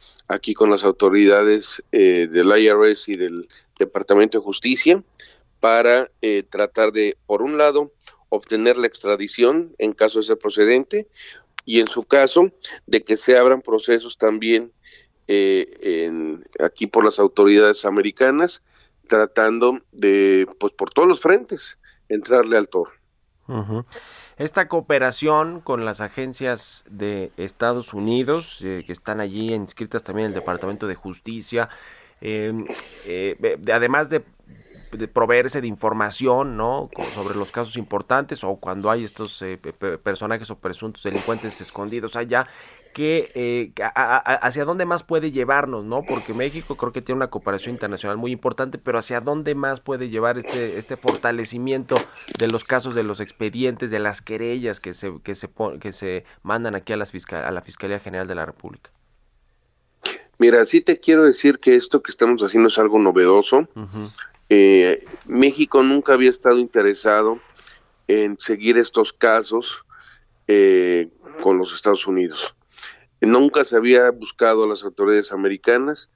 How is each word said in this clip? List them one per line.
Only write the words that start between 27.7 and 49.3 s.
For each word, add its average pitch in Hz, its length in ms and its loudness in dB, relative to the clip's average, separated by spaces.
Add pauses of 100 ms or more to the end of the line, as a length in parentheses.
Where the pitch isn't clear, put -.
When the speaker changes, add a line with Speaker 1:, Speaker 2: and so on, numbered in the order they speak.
Speaker 2:
Unidos, 127 640 -4
eh, 95 260 -10
que 87 60 -14
están 107 280 -10
allí 107 340 -6
inscritas 107 500 -10
también 107 220 -6
en 104 60 -6
el 95 80 -8
Departamento 92 460 -8
de 95 80 -8
Justicia, 113 760 -10 (500)
eh, 107 320 -8 (540)
eh, 92 520 -4
de, 104 140 -4
además 131 380 0
de, 151 140 -4 (680)
de 107 160 -10
proveerse 120 540 0
de 120 60 -8
información, 110 920 -4
¿no? 127 360 -6
Co-, - 100 -10
sobre 101 300 -10
los 101 160 -8
casos 117 260 -10
importantes 123 680 -4
o 98 120 -6
cuando 98 340 -6
hay 117 140 -2
estos, 104 360 -14
eh, 92 160 -10
pe-, 80 160 -16
pe-, 92 240 -8
personajes 107 540 -8
o 101 80 -16
presuntos 101 440 -12
delincuentes 104 600 -8
escondidos 104 520 -12
allá, 120 320 -2 (480)
que, 151 400 -4
eh, 120 460 -6
a-, - 140 -4
a-, 123 220 0
a-, 131 180 -2
¿hacia 135 300 -2
dónde 175 200 -4
más 175 200 -4
puede 160 260 -4
llevarnos, 131 540 -2
no? 120 180 -6
Porque 113 320 -10
México 143 420 -8
creo 120 140 -6
que 123 120 -10
tiene 127 160 -6
una 127 120 -4
cooperación 101 440 -8
internacional 101 420 -8
muy 120 160 -8
importante, 131 460 -6
pero 120 200 -4
¿hacia 120 220 -6
dónde 147 340 -6